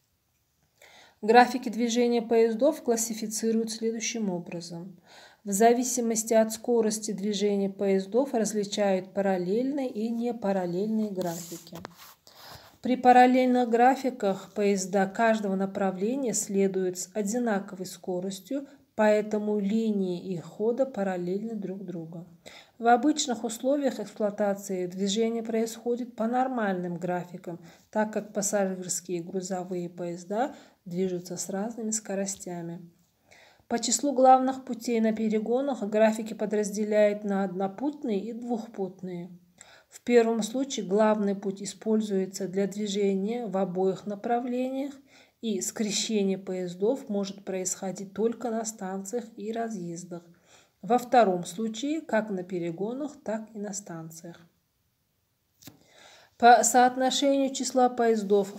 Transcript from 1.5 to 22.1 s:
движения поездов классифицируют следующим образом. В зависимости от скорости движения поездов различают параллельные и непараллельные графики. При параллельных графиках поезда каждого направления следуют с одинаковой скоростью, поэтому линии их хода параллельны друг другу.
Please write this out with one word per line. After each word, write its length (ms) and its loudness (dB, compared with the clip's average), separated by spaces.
движения 540 2
поездов 600 2
классифицируют 880 -2
следующим 580 -4
образом. 680 -8
В 80 -8
зависимости 840 2
от 200 4
скорости 580 0
движения 600 0
поездов 640 0
различают 760 -2
параллельные 760 0
и 220 -4
непараллельные 1000 -2
графики. 680 -8
При 120 0
параллельных 760 6
графиках 840 2
поезда 540 2
каждого 500 2
направления 800 -2
следуют 640 0
с 160 -12
одинаковой 720 -2
скоростью, 840 -8
поэтому 640 2
линии 640 0
их 100 -6
хода 420 -2
параллельны 680 -4
друг 280 -8
другу. 420 -12